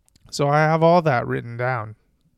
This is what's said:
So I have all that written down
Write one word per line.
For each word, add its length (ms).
So 200
I 100
have 240
all 180
that 240
written 320
down 380